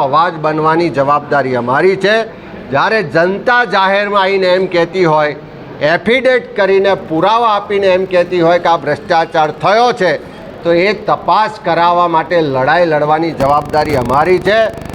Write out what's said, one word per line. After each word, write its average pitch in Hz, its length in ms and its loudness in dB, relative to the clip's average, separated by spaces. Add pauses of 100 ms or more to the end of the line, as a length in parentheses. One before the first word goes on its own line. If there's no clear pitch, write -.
અવાજ 160 380 0
બનવાની 156 440 0 (100)
જવાબદારી 139 640 0
અમારી 151 420 2
છે. 202 100 2 (600)
જ્યારે 185 260 0 (160)
જનતા 190 440 2 (140)
જાહેરમાં 202 500 2
આવીને 190 300 0
એમ 185 120 2 (100)
કહેતી 170 280 0 (100)
હોય, 151 220 0 (540)
એફિડેવિટ 240 580 0 (120)
કરીને 196 340 2 (160)
પુરાવા 214 480 2
આપીને 202 380 0
એમ 185 180 0
કહેતી 175 320 0
હોય 175 180 2
કે 180 80 2
આ 165 140 0
ભ્રષ્ટાચાર 156 640 0 (160)
થયો 226 240 4 (100)
છે, 180 120 2 (520)
તો 170 220 2
એ - 20 0 (220)
તપાસ 196 580 0
કરાવવા 175 480 2
માટે 165 220 0 (160)
લડાઈ 147 400 2
લડવાની 156 480 0
જવાબદારી 147 640 0
અમારી 151 440 2
છે. 214 120 2 (360)